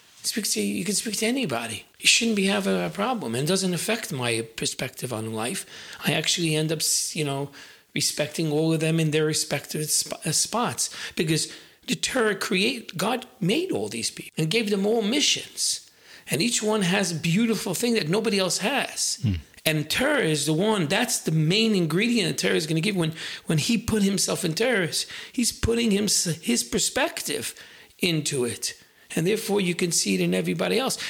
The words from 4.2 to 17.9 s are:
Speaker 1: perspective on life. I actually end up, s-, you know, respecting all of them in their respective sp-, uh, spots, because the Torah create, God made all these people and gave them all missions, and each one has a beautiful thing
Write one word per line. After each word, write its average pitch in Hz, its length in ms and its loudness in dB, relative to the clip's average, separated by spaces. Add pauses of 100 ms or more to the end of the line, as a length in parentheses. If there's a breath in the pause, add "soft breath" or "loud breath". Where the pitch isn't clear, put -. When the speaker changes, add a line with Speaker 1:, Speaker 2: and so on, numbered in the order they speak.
Speaker 1:
perspective - 580 -6
on 110 200 -4
life. 117 320 -4 (400 loud breath)
I 147 80 2
actually 160 420 2
end 156 160 2
up, 156 80 0
s-, - 360 0
you 151 80 0
know, 139 260 -2 (460 loud breath)
respecting 160 560 0
all 160 220 2
of 156 80 0
them 160 180 2
in 156 120 2
their 156 140 2
respective 151 640 -2
sp-, - 360 -2
uh, 160 60 0
spots, - 580 0 (260 loud breath)
because 160 360 0 (360 loud breath)
the 247 80 -2
Torah 220 400 0
create, 208 600 -2
God 226 300 -2 (140)
made 302 320 0
all 104 180 -2
these 113 220 -4
people - 260 -14
and 160 140 0
gave 220 180 2
them 196 160 0
all 226 160 2
missions, - 880 -2 (400 loud breath)
and 131 120 0
each 233 200 0
one 214 220 2
has 180 280 2
a 165 40 -2
beautiful 196 580 2
thing 240 220 2